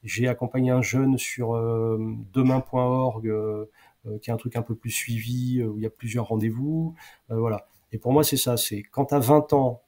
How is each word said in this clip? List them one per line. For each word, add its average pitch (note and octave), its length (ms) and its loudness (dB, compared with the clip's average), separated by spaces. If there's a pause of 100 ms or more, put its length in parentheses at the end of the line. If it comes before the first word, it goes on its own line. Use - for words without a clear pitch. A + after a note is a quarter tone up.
J'ai A#2 280 -2
accompagné B2+ 420 0
un B2+ 100 4
jeune C3 360 2
sur, A#2 380 -4
euh, A2+ 420 0 (340)
demain C3 300 2
point B2+ 240 0
org, B2+ 420 -2
euh, G#2+ 380 -2 (400)
euh, G#2+ 140 -10
qui - 100 -12
est A#2 40 0
un A2 40 -2
truc - 180 -6
un A#2 60 -2
peu A2+ 120 -6
plus A2 180 -8
suivi, B2 680 -2
euh, A2+ 80 0
où G#2+ 100 -4
il G#2+ 60 -4
y - 20 -4
a A2 40 -2
plusieurs A#2 380 -6
rendez-vous. C3+ 640 -2 (380)
Euh, A2+ 60 -2
voilà. A#2 300 -2 (240)
Et A2+ 60 -8
pour A#2+ 160 0
moi, D3+ 100 6
c'est D3 140 0
ça, B2 180 0
c'est G#2 360 -4
quand C#3 160 -2
t'as C#3+ 120 2
vingt D3 320 6
ans B2+ 360 2